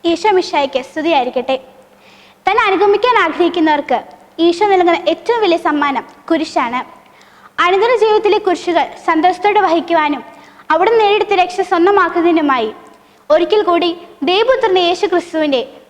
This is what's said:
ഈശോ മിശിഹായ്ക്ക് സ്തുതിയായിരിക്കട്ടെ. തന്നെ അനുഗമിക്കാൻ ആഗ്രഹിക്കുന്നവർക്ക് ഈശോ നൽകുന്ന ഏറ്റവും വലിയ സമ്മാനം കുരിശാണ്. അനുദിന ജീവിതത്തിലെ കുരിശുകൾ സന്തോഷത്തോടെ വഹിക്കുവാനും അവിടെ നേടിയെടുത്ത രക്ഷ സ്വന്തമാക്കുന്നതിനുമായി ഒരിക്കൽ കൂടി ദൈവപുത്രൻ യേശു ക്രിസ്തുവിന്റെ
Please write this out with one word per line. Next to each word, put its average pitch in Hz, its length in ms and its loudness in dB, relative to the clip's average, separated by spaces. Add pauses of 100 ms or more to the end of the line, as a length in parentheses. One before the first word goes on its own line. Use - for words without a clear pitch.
ഈശോ 339 260 0
മിശിഹായ്ക്ക് 285 500 -2
സ്തുതിയായിരിക്കട്ടെ. 262 760 -2 (880)
തന്നെ 453 140 0
അനുഗമിക്കാൻ 415 540 0
ആഗ്രഹിക്കുന്നവർക്ക് 311 840 0 (360)
ഈശോ 339 280 0
നൽകുന്ന 349 420 2
ഏറ്റവും 440 320 -2
വലിയ 349 160 2
സമ്മാനം 285 460 -2 (280)
കുരിശാണ്. 269 680 -4 (640)
അനുദിന 392 340 2
ജീവിതത്തിലെ 427 420 2
കുരിശുകൾ 339 480 -2 (220)
സന്തോഷത്തോടെ 359 540 2
വഹിക്കുവാനും 320 600 0 (480)
അവിടെ 359 200 2
നേടിയെടുത്ത 415 380 2
രക്ഷ 370 320 0
സ്വന്തമാക്കുന്നതിനുമായി 339 1120 0 (560)
ഒരിക്കൽ 349 320 2
കൂടി 339 360 0 (260)
ദൈവപുത്രൻ 415 540 2
യേശു 359 280 0
ക്രിസ്തുവിന്റെ 311 640 -2 (200)